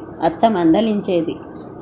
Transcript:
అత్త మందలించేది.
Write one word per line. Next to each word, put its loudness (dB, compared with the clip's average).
అత్త 2
మందలించేది. 2